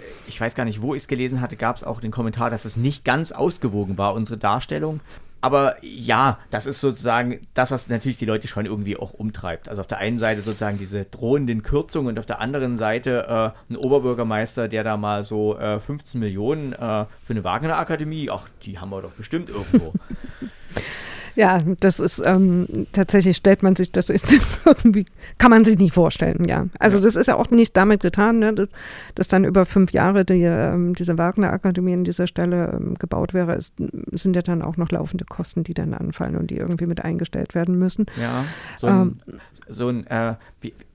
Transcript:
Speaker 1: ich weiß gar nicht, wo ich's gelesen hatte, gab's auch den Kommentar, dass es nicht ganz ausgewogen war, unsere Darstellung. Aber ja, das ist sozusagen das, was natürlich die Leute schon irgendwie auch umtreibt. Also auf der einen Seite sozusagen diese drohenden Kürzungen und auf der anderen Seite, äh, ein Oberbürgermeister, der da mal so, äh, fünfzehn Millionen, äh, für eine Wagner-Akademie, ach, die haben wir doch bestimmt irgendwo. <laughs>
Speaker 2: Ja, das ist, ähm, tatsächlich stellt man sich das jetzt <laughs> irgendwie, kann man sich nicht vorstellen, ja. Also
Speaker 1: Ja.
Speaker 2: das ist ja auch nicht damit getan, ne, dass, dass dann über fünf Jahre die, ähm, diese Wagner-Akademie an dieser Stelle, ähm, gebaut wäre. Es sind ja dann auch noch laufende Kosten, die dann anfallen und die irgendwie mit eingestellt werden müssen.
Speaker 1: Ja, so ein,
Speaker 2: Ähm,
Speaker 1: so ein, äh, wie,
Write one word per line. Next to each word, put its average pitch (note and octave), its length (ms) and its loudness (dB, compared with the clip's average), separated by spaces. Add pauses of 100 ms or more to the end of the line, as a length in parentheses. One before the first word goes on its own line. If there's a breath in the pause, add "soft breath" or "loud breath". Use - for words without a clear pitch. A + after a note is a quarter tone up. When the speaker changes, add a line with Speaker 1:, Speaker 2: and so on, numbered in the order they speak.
(260)
Speaker 1:
ich - 140 -12
weiß A#2 140 -4
gar C3 100 -4
nicht, G#2+ 160 -6
wo C3+ 140 -4
ich's C#3 140 -10
gelesen B2+ 340 -2
hatte, A#2+ 140 -8
gab's A#2 280 -4
auch A#2+ 160 -8
den A2 120 -8
Kommentar, A#2 360 -4
dass A2+ 160 -6
es A2 120 -8
nicht C3 280 -2
ganz D3 280 0
ausgewogen G#2 680 -4
war, G2+ 160 0
unsere A2+ 240 -6
Darstellung. D3+ 600 -4 (400 soft breath)
Aber C#3 420 2
ja, A#2+ 560 0 (120)
das G#2+ 160 -6
ist C#3 140 -8
sozusagen A#2+ 600 -2 (140)
das, B2+ 160 0
was B2+ 180 -6
natürlich A#2+ 280 -4
die - 80 -6
Leute A2 240 -2
schon G#2 180 -6
irgendwie G2+ 300 -6
auch - 160 -12
umtreibt. G2 560 -8
Also G2+ 120 -8
auf F#2 60 -8
der G#2 120 -8
einen A2 200 -4
Seite A2 220 -2
sozusagen G#2 380 -6
diese G2 260 -8
drohenden A#2+ 580 -2
Kürzungen C#3+ 480 -2
und A2 80 -6
auf - 80 -10
der G2+ 140 -8
anderen B2 360 -4
Seite, A2+ 800 -2 (140 soft breath)
äh, B2 40 -8
ein A#2+ 40 -8
Oberbürgermeister, A#2+ 920 0
der G#2+ 140 -4
da G#2+ 140 -2
mal G#2 280 -4
so, G#2+ 340 -2
äh, G#2 200 -2
fünfzehn C#3 420 -10
Millionen, B2 520 -4
äh, - 60 -12
für A2 280 -4 (240 soft breath)
eine G#2+ 140 -4
Wagner-Akademie, D3+ 840 -4
ach, G2 180 -10 (140)
die G2 160 -14
haben F#2+ 120 -12
wir F#2+ 120 -10
doch F2+ 100 -14
bestimmt - 380 -8
irgendwo. G2+ 480 0
<laughs> - 40 -8 (1400 loud breath)
Speaker 2:
Ja, F#3 220 6 (200)
das G3 200 4
ist, - 240 0
ähm, F#3 680 2
tatsächlich F#3+ 420 4
stellt G3 260 6
man F#3+ 140 6
sich F#3 160 -2
das F3+ 160 0
jetzt - 240 4 (200)
<laughs> - 120 -4
irgendwie, G#3+ 400 6 (320 loud breath)
kann A#3+ 140 8
man A3 160 10
sich A3 120 6
nicht F#3 140 6
vorstellen, E3+ 560 2
ja. - 180 0 (120)
Also G3+ 180 4
Speaker 1:
Ja. G3 80 4
Speaker 2:
das A3+ 100 6
ist - 120 4
ja B3+ 80 4
auch - 160 0
nicht A#3 260 6
damit G3+ 240 6
getan, G#3+ 380 2
ne, A3 160 2
dass, G3+ 140 -2 (460 loud breath)
dass - 140 0
dann F#3+ 160 6
über F#3 220 4
fünf F#3+ 260 4
Jahre F#3+ 320 4
die, F3+ 200 4
ähm, F3 500 0
diese F3 240 -2
Wagner-Akademie F#3 720 0
an F3+ 120 0
dieser F3 220 -2
Stelle, F3 460 -2
ähm, - 220 -4
gebaut - 400 -4
wäre. F3 200 0
Es - 200 -8 (380)
sind F3+ 220 0
ja F3+ 60 2
dann F3 220 -2
auch D#3+ 160 -6
noch E3 120 -2
laufende F3 360 -4
Kosten, - 360 -6
die E3+ 120 -8
dann E3 180 -4
anfallen - 440 -6
und - 140 -4
die - 60 -8
irgendwie E3+ 300 -4
mit E3+ 180 -4
eingestellt - 500 -6
werden F3 240 0
müssen. F#3 280 0 (120)
Speaker 1:
Ja, A#2+ 240 -4 (360 loud breath)
so A#2+ 80 -2
ein, D3+ 80 6 (340)
Speaker 2:
Ähm, - 100 -20 (300 loud breath)
Speaker 1:
so A#2+ 220 -4
ein, A#2+ 160 -6
äh, A2+ 300 -2 (260 soft breath)
wie, - 100 -12 (220)